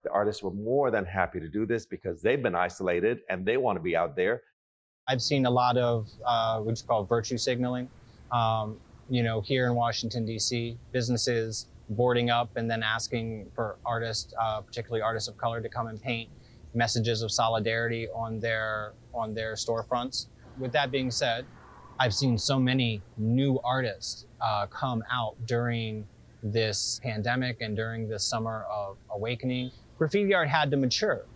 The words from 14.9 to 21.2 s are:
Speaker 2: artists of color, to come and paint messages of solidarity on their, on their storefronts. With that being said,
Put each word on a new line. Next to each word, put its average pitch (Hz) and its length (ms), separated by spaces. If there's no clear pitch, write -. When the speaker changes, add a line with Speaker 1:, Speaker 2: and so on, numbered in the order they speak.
Speaker 2:
artists 110 260
of 107 80
color, 117 240
to 113 80
come 117 200
and 110 120
paint 113 300
messages 117 500
of 110 100
solidarity 113 800
on 113 280
their, 110 540
on 110 220
their 110 200
storefronts. 120 720
With 131 140
that 139 220
being 131 180
said, 123 340